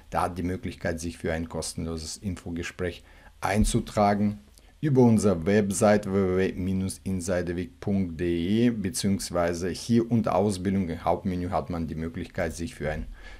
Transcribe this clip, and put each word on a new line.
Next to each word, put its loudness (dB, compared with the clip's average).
der 0
hat -4
die -4
Möglichkeit, -6
sich -8
für -2
ein -4
kostenloses -8
Infogespräch -6
einzutragen. 2
Über 4
unsere 6
Website 4
w 2
w 2
w -2
insiderweg -4
punkt -2
d 2
e 4
beziehungsweise 0
hier 2
unter 2
Ausbildung 2
im -6
Hauptmenü 0
hat -2
man -4
die -8
Möglichkeit, -6
sich -8
für -4
ein -6